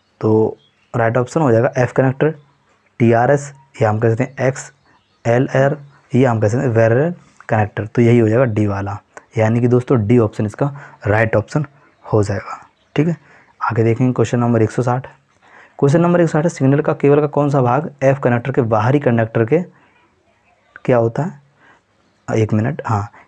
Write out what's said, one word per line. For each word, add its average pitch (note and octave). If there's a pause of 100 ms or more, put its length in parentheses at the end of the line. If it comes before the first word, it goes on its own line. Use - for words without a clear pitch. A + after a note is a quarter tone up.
(220)
तो A2 (360)
राइट A#2
ऑप्शन B2+
हो C3+
जाएगा A#2
एफ B2
कनेक्टर, C3+ (680)
टीआरएस, A#2+ (300)
या A2
हम G#2+
कह A2+
सकते A2+
हैं C3
एक्सएलआर, - (360)
या B2+
हम G#2+
कह G#2+
सकते B2
हैं B2
बैरल A#2 (360)
कनेक्टर। G#2+
तो -
यही A#2
हो A2
जाएगा B2
डी G#2+
वाला, G2 (400)
यानी A2+
कि B2
दोस्तों B2
डी A#2+
ऑप्शन G#2+
इसका C#3 (360)
राइट A2
ऑप्शन C3+ (400)
हो G#2+
जाएगा, G2 (360)
ठीक D3+
है। E3 (440)
आगे A2+
देखेंगे A#2
क्वेश्चन A#2+
नंबर A#2
एक G#2+
सौ -
साठ। B2+ (720)
क्वेश्चन C#3+
नंबर F3
एक E3+
सौ -
साठ D3+
है E3+
सिग्नल C#3+
का D#3
केबल C#3+
का D3+
कौन C#3+
सा C#3
भाग C3 (120)
एफ C3+
कनेक्टर A#2+
के C3
बाहरी A2+
कंडक्टर A2+
के D3+ (1200)
क्या B2+
होता A#2
है, - (840)
एक A2+
मिनट, A2+
हाँ, G#2 (160)